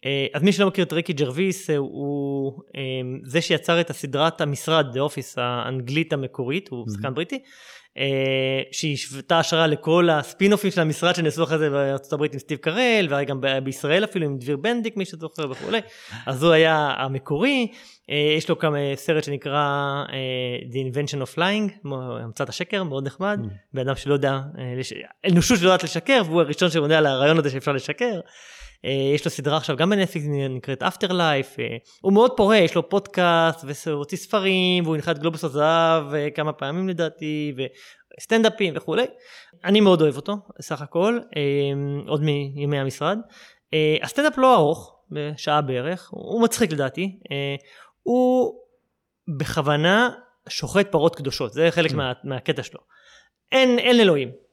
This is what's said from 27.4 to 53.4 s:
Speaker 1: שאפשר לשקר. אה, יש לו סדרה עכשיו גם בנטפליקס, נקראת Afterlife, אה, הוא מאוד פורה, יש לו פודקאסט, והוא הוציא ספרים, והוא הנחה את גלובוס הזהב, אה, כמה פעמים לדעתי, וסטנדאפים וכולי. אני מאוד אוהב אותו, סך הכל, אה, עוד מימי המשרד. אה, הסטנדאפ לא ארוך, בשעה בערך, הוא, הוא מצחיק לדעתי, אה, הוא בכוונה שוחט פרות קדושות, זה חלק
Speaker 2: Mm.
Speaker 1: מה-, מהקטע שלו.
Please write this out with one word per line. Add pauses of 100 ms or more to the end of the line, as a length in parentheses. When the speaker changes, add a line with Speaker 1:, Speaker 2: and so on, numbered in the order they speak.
Speaker 1:
שאפשר
לשקר. (680)
אה,
יש
לו
סדרה
עכשיו
גם
בנטפליקס, (220)
נקראת
Afterlife,
אה, (240)
הוא
מאוד
פורה,
יש
לו
פודקאסט,
והוא
הוציא
ספרים,
והוא
הנחה
את
גלובוס
הזהב,
אה,
כמה
פעמים
לדעתי, (600)
וסטנדאפים
וכולי. (580)
אני
מאוד
אוהב
אותו, (260)
סך
הכל, (160)
אה, (680)
עוד
מימי
המשרד. (560)
אה,
הסטנדאפ
לא
ארוך, (160)
בשעה
בערך,
הוא,
הוא
מצחיק
לדעתי, (120)
אה, (480)
הוא (840)
בכוונה (400)
שוחט
פרות
קדושות,
זה
חלק
Speaker 2:
Mm.
Speaker 1:
מה-, (100)
מהקטע
שלו. (720)